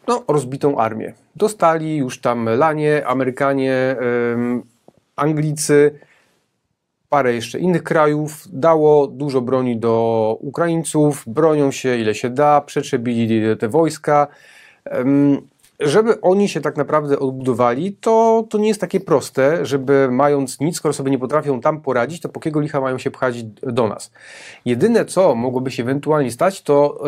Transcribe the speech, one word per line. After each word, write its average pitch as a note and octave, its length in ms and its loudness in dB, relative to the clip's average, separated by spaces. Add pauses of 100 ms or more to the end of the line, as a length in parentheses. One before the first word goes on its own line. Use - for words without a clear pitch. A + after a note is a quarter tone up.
no, - 200 -2
rozbitą C#3+ 500 -2
armię. A2 360 -4 (220)
Dostali E3 600 0
już B2+ 240 -4
tam A#2+ 360 -2
Lanie, D3+ 500 2
Amerykanie, C3 880 0 (360)
em, A#2+ 300 -2 (540)
Anglicy, D3 840 2 (1080)
parę C3 260 2
jeszcze A#2 240 -6
innych E3+ 240 0
krajów. D3+ 680 0
Dało D3+ 540 4
dużo C3 340 -4
broni B2 360 0
do A2+ 640 0
Ukraińców, D3+ 840 0
bronią D3 440 2
się B2+ 260 -2
ile G#2+ 180 0
się B2 160 -4
da, D3 300 4
przetrzebili A#2 960 -2
te A2 120 -4
wojska. D3+ 580 0 (580)
Em, C#3 580 2 (380)
żeby G3 400 2
oni G3 280 2
się D#3+ 120 -4
tak C#3+ 160 -4
naprawdę D3+ 420 0
odbudowali, C3 720 0
to, A3+ 580 2
to G#3+ 80 -2
nie G#3+ 100 2
jest G#3 120 -2
takie F#3 200 -2
proste, D3 680 0
żeby C3+ 440 2
mając C#3 500 0
nic, D#3+ 160 -2
skoro D3 180 -4
sobie C3+ 160 -4
nie C3+ 80 0
potrafią C3+ 420 -2
tam D#3 200 -2
poradzić, C3+ 400 -2
to D3+ 80 -10
po - 120 -10
kiego D3+ 200 -2
licha D3 200 -2
mają C3 180 -4
się C3 120 -4
pchać A#2+ 320 -4
do A#2 460 -2
nas? F2+ 220 -10 (540)
Jedyne, E3+ 400 2
co F3+ 300 2
mogłoby B2+ 360 -4
się C3 120 -6
ewentualnie C#3+ 480 0
stać, E3+ 320 -2
to, C#3+ 460 2